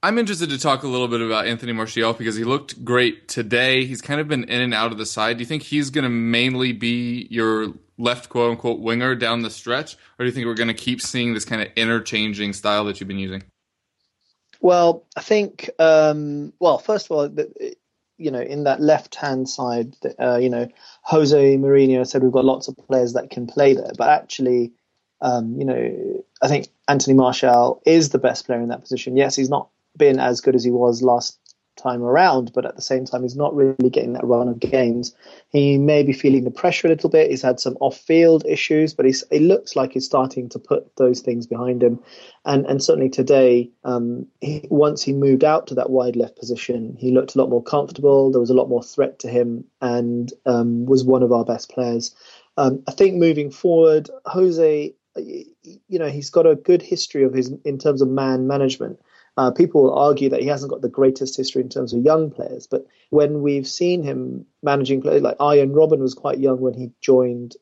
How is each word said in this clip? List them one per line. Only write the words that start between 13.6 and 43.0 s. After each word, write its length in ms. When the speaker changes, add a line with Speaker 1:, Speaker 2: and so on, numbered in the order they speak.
Speaker 2:
Well, 440
I 60
think, 560
um, 840
well, 160
first 300
of 60
all, 180
the, 440
you 120
know, 120
in 220
that 140
left-hand 680
side, 480
uh, 180
you 140
know, 180
Jose 560
Mourinho 500
said 160
we've 80
got 140
lots 240
of 80
players 380
that 160
can 160
play 260
there, 240
but 140
actually, 640
um, 360
you 60
know, 600
I 60
think 200
Anthony 280
Martial 680
is 240
the 80
best 260
player 160
in 80
that 140
position. 340
Yes, 180
he's 140
not 200
been 240
as 220
good 120
as 80
he 80
was 320
last 360
time 260
around, 500
but 140
at 100
the 60
same 240
time, 160
he's 140
not 180
really 340
getting 240
that 120
run 240
of 120
games. 540
He 300
may 240
be 100
feeling 320
the 60
pressure 380
a 20
little 180
bit. 220
He's 100
had 180
some 220
off-field 680
issues, 460
but 140
he's, 240
it 100
looks 360
like 160
he's 120
starting 460
to 80
put 380
those 240
things 260
behind 360
him. 160
And, 220
and 160
certainly 260